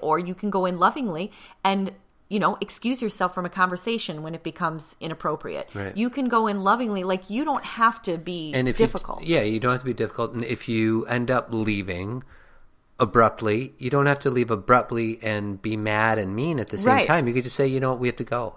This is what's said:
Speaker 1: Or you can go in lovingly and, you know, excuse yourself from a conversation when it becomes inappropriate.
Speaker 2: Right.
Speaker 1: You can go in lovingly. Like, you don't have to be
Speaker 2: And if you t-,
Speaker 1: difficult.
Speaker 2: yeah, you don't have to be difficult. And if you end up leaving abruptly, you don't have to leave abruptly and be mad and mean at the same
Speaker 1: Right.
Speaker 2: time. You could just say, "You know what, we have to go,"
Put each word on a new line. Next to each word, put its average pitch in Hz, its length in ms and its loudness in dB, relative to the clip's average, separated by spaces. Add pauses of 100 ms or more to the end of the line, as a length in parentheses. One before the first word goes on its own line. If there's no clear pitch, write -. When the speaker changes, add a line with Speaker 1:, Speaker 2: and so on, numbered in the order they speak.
Speaker 1:
Or 156 160 2
you 175 160 -4
can 208 160 -6
go 185 160 2
in 180 140 -2
lovingly 202 520 0 (320)
and, 196 280 0 (400)
you 208 80 0
know, 180 220 2
excuse 247 400 -2
yourself 196 320 -2
from 180 120 -4
a 175 40 -6
conversation 180 720 -2
when 160 140 -8
it 160 80 -12
becomes 160 560 -6
inappropriate. 156 760 -6
Speaker 2:
Right. 98 240 -6
Speaker 1:
You 240 140 0
can 262 180 -2
go 226 160 4
in 202 180 -2
lovingly. 208 400 0
Like, 190 280 -2
you 247 120 -2
don't 294 220 -2
have 226 380 0
to 170 160 -4
be 160 340 -8
Speaker 2:
And 127 160 2
if 123 100 0
you 220 60 6
t-, 226 60 2
Speaker 1:
difficult. - 320 -8
Speaker 2:
yeah, 160 180 2
you 110 180 0
don't 123 120 2
have 127 100 -2
to 131 40 -12
be 120 100 -4
difficult. 117 380 -4
And 117 120 -4
if 120 240 -6
you 113 380 2
end 120 240 0
up 120 180 0
leaving 104 720 -2 (800)
abruptly, 113 800 4
you 127 120 -6
don't 143 180 4
have 139 120 2
to 143 100 0
leave 123 220 2
abruptly 113 720 2
and 104 380 -4
be 107 160 -2
mad 107 420 2
and 95 160 -2
mean 143 240 -2
at 104 100 -4
the - 80 -6
same 226 160 4
Speaker 1:
Right. 269 140 4
Speaker 2:
time. 151 200 4
You 120 60 0
could 127 120 0
just 123 100 -10
say, 139 100 4
"You 131 140 0
know 131 120 2
what, 123 80 -4
we 123 100 0
have - 80 -2
to 120 80 -6
go," 120 320 -4